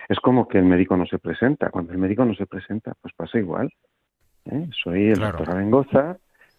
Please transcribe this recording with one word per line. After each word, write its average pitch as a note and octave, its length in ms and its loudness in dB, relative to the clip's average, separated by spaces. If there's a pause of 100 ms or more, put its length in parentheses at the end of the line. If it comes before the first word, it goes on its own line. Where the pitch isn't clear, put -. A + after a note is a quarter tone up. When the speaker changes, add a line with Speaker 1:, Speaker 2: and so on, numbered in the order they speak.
(100)
Speaker 1:
Es G2 100 0
como B2+ 280 4
que G2+ 100 2
el F#2 80 6
médico F#2 320 4
no F2 80 0
se - 120 -6
presenta. A2+ 520 -2
Cuando E2+ 220 -6
el F#2 60 -6
médico G#2 280 0
no G#2 80 0
se F#2+ 100 -6
presenta, - 560 -10
pues - 140 -18
pasa E2+ 240 -6
igual, F#2+ 340 -4 (720)
¿eh? D#3+ 240 -8 (160)
"Soy F#2+ 240 0
el A2 60 4
Speaker 2:
Claro. G2 240 -2
Speaker 1:
doctor E2 180 -4
Abengoza C3+ 640 0 (400)